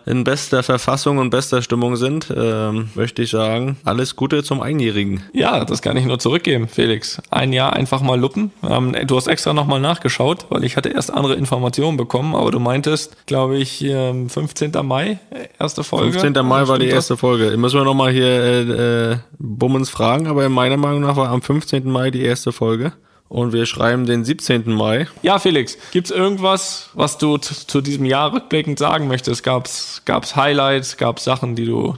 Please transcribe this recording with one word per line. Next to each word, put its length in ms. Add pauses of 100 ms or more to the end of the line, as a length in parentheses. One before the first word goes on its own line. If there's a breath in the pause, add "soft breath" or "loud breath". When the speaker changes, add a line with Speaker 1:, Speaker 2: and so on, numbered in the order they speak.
Speaker 1:
in 160
bester 400
Verfassung 560
und 120
bester 320
Stimmung 340
sind, 380
ähm, 600
möchte 280
ich 80
sagen, 540
alles 300
Gute 300
zum 180
Einjährigen. 680
Speaker 2:
Ja, 320
das 180
kann 140
ich 100
nur 140
zurückgeben, 480
Felix. 520 (100)
Ein 220
Jahr 220
einfach 280
mal 160
luppen. 340 (140)
Ähm, 280 (120)
du 100
hast 100
extra 260
nochmal 280
nachgeschaut, 680
weil 120
ich 140
hatte 140
erst 220
andere 220
Informationen 640
bekommen, 400
aber 160
du 80
meintest, 680
glaub 240
ich, 340
ähm, 460
fünfzehnter 540
Mai, 340 (120)
äh, 180 (100)
erste 240
Folge. 300
Speaker 1:
Fünfzehnter 320
Mai 240
war 100
die 80
Speaker 2:
Stimmt 60
das? 40
Speaker 1:
erste 200
Folge. 400
Müssen 240
wir 40
nochmal 280
hier, 140
äh, 840
äh, 40 (220)
Bummens 520
fragen, 380
aber 200
meiner 280
Meinung 260
nach 140
war 120
am 140
fünfzehnten 320 (160)
Mai 200
die 120
erste 300
Folge. 400 (360 soft breath)
Und 240
wir 140
schreiben 400
den 180
siebzehnten 480
Mai. 340 (160)
Speaker 2:
Ja, 160
Felix, 380 (160 loud breath)
gibt's 180
irgendwas, 840
was 240
du 180
t-, 180 (120)
zu 140
diesem 260
Jahr 260
rückblickend 460
sagen 300
möchtest? 340
Gab's, 640
gab's 320
Highlights, 600
gab's 280
Sachen, 320
die 100
du, 320